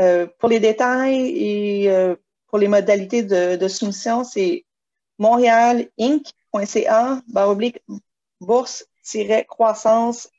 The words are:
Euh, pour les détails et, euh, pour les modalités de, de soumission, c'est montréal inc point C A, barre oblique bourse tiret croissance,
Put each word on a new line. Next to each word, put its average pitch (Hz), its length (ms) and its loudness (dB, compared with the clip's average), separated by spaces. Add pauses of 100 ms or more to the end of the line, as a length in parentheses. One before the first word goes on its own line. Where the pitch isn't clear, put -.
Euh, 175 260 2 (120)
pour 233 100 0
les 226 120 2
détails 254 680 0
et, 208 600 -2
euh, 185 260 2 (320)
pour 214 100 -2
les 202 100 2
modalités 202 540 0
de, 180 340 0
de 185 120 -2
soumission, 226 560 -6
c'est 185 400 -4 (540)
montréal 233 680 4 (100)
inc 285 280 0 (260)
point 208 140 -4
C - 200 -2
A, 254 420 0
barre 196 220 0
oblique 220 320 -4 (580)
bourse 240 460 -4 (160)
tiret 214 420 -2
croissance, 226 840 -2 (100)